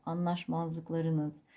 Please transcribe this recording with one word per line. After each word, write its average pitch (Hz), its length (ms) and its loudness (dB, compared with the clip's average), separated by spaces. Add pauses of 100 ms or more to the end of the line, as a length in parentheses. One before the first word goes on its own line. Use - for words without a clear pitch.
anlaşmazlıklarınız, 165 1400 0 (140)